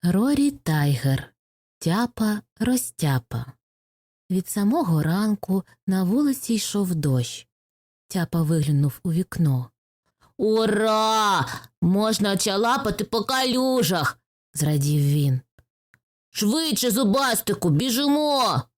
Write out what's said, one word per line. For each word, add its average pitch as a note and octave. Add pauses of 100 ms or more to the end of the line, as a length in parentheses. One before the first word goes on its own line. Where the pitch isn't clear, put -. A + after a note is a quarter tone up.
(120)
Рорі C#4
Тайгер. C#3+ (460)
Тяпа G#3+ (180)
Розтяпа. D3 (880)
Від F#3
самого G3+
ранку F#3+ (240)
на F#3+
вулиці B3+
йшов G3+
дощ. C3+ (600)
Тяпа E3+
виглянув D3
у F3+
вікно. D#3 (680)
«Ура! G#3+ (340)
Можна G3+
чалапати G#3+
по A3
калюжах!» B3+ (340)
зрадів D3
він. C#3+ (880)
«Швидше, A#3+
Зубастику, A3+
біжимо!» C4 (180)